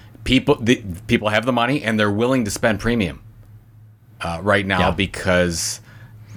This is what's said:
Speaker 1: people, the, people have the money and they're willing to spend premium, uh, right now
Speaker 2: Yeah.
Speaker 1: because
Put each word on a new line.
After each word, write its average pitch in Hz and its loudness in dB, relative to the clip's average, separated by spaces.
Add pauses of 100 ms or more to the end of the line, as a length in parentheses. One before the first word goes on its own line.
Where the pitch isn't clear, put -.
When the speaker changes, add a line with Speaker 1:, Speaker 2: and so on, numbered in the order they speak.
(240)
Speaker 1:
people, - 2
the, 120 0 (240)
people 113 2
have 110 2
the 131 0
money 123 0
and 110 0
they're 107 2
willing 120 0
to 98 -2
spend 107 0
premium, 107 -2 (1000)
uh, 82 -6
right 101 0
now 95 2
Speaker 2:
Yeah. 92 2
Speaker 1:
because 90 0 (560)